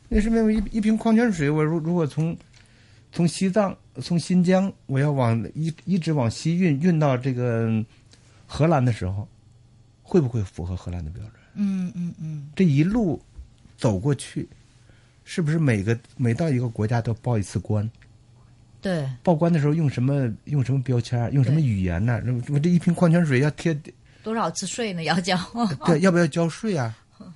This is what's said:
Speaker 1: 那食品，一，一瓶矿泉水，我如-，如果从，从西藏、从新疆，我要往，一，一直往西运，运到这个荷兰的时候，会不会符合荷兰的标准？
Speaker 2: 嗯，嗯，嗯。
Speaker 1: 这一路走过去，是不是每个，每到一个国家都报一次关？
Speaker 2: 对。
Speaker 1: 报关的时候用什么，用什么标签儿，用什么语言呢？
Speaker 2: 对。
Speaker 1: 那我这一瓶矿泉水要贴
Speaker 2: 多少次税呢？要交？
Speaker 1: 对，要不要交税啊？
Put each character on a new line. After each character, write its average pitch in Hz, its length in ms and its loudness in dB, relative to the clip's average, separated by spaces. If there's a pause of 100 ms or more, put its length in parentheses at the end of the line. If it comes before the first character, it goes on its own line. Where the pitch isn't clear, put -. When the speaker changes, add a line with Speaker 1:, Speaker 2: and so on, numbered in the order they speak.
(140)
Speaker 1:
那 220 60 4
食 214 100 2
品， 226 240 2
一， 214 240 -2
一 220 40 -2
瓶 214 160 2
矿 220 180 2
泉 233 160 4
水， 156 180 0
我 151 140 2
如-， 160 160 0
如 160 140 -2
果 170 120 0
从， 160 300 -2 (800)
从 175 120 2
西 190 240 0
藏、 196 240 0 (280)
从 175 180 -2
新 180 240 2
疆， 185 260 4 (180)
我 135 120 -2
要 147 100 2
往， 117 320 2 (140)
一， 156 180 -4 (120)
一 190 120 0
直 160 140 -2
往 127 180 2
西 160 280 -2
运， 170 240 2
运 170 180 4
到 143 160 4
这 127 180 -2
个 117 380 0 (760)
荷 - 220 0
兰 147 160 4
的 123 80 4
时 95 160 -4
候， 98 180 -6 (800)
会 - 160 2
不 139 80 2
会 117 160 -2
符 87 220 -10
合 92 100 -6
荷 87 160 -10
兰 87 100 -8
的 76 100 -10
标 98 120 -14
准？ 110 100 -18 (200)
Speaker 2:
嗯， 190 420 -4
嗯， 175 240 -8
嗯。 151 340 -10
Speaker 1:
这 196 120 2
一 147 180 4
路 196 380 0 (560)
走 107 200 2
过 135 160 0
去， - 320 -8 (800)
是 - 180 -6
不 147 80 0
是 160 80 0
每 127 240 2
个， 113 160 0 (200)
每 117 160 0
到 165 160 -2
一 127 100 0
个 123 80 -2
国 110 180 -4
家 117 160 0
都 113 120 -2
报 120 240 -2
一 104 40 0
次 - 160 -6
关？ 104 320 -2 (920)
Speaker 2:
对。 160 280 -4 (140)
Speaker 1:
报 185 100 4
关 170 200 2
的 156 80 2
时 143 60 2
候 147 60 2
用 156 160 2
什 123 140 -2
么， 135 260 0 (140)
用 143 180 -2
什 123 120 0
么 135 100 0
标 123 160 0
签 123 180 -2
儿， 117 140 -2
用 139 100 4
什 123 120 4
么 160 80 2
语 107 220 2
言 90 220 0
呢？ 120 160 0
Speaker 2:
对。 117 120 -4
Speaker 1:
那 123 200 -6
我 143 60 2
这 160 100 2
一 175 80 4
瓶 170 160 2
矿 170 160 4
泉 170 160 4
水 131 140 2
要 147 120 2
贴 165 220 -2 (500)
Speaker 2:
多 220 120 -6
少 185 160 -2
次 185 160 -8
税 226 240 -6
呢？ 170 120 -6
要 156 180 2
交？ 180 180 0 (460)
Speaker 1:
对， 165 160 4
要 190 100 4
不 170 60 4
要 170 100 4
交 170 220 0
税 202 260 -4
啊？ 117 220 -4 (380)